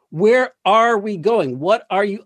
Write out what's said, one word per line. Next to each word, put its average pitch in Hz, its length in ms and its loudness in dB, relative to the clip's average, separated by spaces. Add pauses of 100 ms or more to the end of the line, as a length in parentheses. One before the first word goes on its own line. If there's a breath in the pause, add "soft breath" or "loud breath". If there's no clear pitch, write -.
(120)
where 233 420 2 (120)
are 226 320 2
we 208 180 -6
going? 160 420 -2
What 185 320 -2
are 196 140 -2
you 202 220 -6